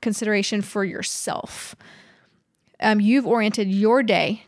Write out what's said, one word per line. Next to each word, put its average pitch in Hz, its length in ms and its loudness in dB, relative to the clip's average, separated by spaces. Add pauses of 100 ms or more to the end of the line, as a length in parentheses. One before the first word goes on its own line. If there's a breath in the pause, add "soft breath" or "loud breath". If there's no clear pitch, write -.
consideration 208 600 -2
for 196 240 -4
yourself. - 880 -8 (1040 loud breath)
Um, 214 200 2
you've 233 260 4
oriented 214 440 0
your 220 340 4
day 214 440 0